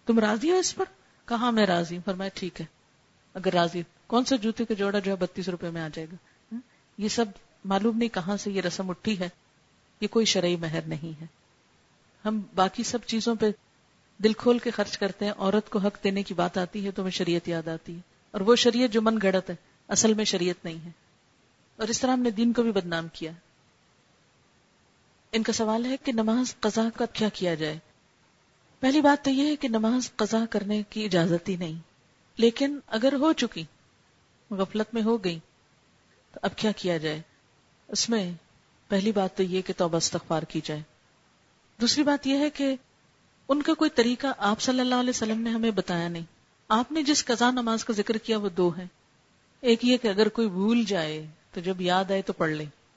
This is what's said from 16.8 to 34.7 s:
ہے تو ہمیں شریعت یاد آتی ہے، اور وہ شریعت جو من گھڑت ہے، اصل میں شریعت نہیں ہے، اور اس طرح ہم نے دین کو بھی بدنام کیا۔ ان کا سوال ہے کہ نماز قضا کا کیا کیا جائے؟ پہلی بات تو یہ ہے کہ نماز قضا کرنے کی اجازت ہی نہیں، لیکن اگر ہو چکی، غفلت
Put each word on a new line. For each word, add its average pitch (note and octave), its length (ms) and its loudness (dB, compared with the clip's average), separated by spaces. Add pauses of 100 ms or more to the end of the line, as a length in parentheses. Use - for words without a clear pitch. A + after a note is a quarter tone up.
ہے G3+ 40 -4
تو F#3+ 120 -6
ہمیں F#3 100 -4
شریعت E3+ 360 -2
یاد E3 200 -4
آتی E3 260 -10
ہے، E3+ 60 -14 (340)
اور G#3 80 -4
وہ A#3 140 6
شریعت A#3+ 360 4
جو A3+ 100 2
من A3 200 2
گھڑت F#3+ 280 2
ہے، F3 40 -6 (340)
اصل A3 260 4
میں G#3 120 -2
شریعت F3+ 380 -2
نہیں E3 200 -12
ہے، F3 60 -14 (880)
اور A3 100 -4
اس A#3 120 -2
طرح B3+ 120 2
ہم B3+ 80 2
نے B3 120 2
دین A#3 200 4
کو A#3 100 2
بھی A3+ 100 2
بدنام E3+ 400 -2
کیا۔ D#3+ 200 -10 (2000)
ان A3 100 0
کا A3 120 -2
سوال A3+ 320 0
ہے C4+ 120 -4
کہ C4+ 140 -4
نماز A3+ 480 0
قضا A3+ 340 0
کا A#3+ 180 -2
کیا G#3+ 220 0
کیا F3 200 -2
جائے؟ D#3 240 -4 (1040)
پہلی C4+ 180 4
بات C#4+ 240 6
تو C#4 60 2
یہ C#4 200 2
ہے D4 60 -2
کہ C#4 120 -4
نماز A3+ 480 0
قضا A3 340 0
کرنے G#3 400 -2
کی G#3+ 140 -6
اجازت E3+ 440 0
ہی F#3+ 80 -2
نہیں، E3 220 -8 (600)
لیکن C4+ 400 2 (100)
اگر A#3 320 0
ہو D#4+ 140 4
چکی، F3 300 -4 (840)
غفلت G#3 440 -2